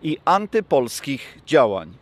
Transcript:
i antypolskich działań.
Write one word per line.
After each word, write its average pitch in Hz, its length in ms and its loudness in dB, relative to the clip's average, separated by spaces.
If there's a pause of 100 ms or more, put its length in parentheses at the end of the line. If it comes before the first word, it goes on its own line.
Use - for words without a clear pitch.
i 156 220 -4
antypolskich 160 1200 -2
działań. 101 560 2